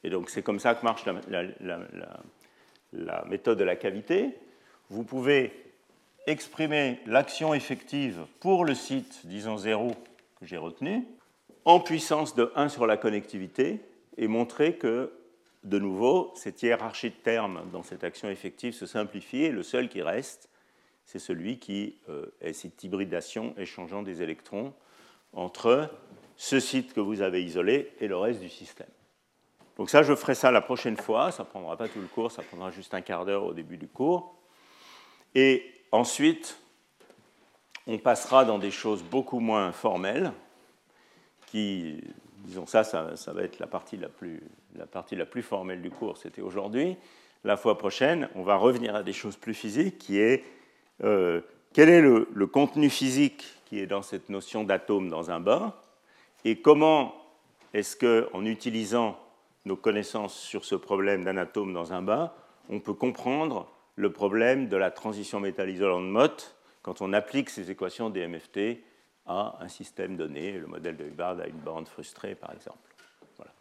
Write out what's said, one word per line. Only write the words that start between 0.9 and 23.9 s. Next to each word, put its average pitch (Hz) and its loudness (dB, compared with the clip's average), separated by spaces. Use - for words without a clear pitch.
la, 95 -2
la, 90 -4
la, 87 -8
la, - -16
la 85 -8
méthode 98 0
de 101 2
la 90 2
cavité. 160 -2
Vous 107 -8
pouvez 131 2
exprimer 147 -2
l'action 143 2
effective 127 -4
pour 180 4
le 143 2
site, - -8
disons 104 -6
zéro, 107 0
que 90 -16
j'ai 90 -10
retenu, 180 -4
en 170 10
puissance 156 -2
de 120 4
un 143 2
sur 127 0
la 107 4
connectivité 107 -2
et 113 0
montrer 120 0
que, 117 -2
de 98 0
nouveau, 110 2
cette - -12
hiérarchie 113 -2
de - -12
termes 104 -2
dans 90 -10
cette - -14
action 90 -8
effective 101 -10
se 101 -12
simplifie 104 -6
et 160 0
le 95 -6
seul 123 -4
qui 95 -8
reste, 101 -6
c'est - -14
celui 92 -6
qui, 101 -8
euh, 78 -12
est 80 -8
cette - -16
hybridation 95 -6
échangeant 92 -10